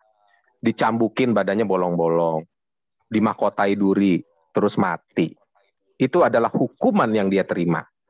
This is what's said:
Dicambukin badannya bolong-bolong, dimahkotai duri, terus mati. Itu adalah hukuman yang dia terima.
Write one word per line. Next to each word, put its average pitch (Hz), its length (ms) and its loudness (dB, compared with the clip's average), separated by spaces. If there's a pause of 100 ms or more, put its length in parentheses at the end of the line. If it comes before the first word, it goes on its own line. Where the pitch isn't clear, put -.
(640)
Dicambukin 113 720 0
badannya 101 320 0
bolong-bolong, 85 800 0 (640)
dimahkotai 104 640 0
duri, 98 480 2 (320)
terus 101 240 0
mati. 87 560 -4 (640)
Itu 147 240 2
adalah 117 280 2
hukuman 170 600 0
yang 107 160 0
dia 95 160 2
terima. 85 400 -2 (280)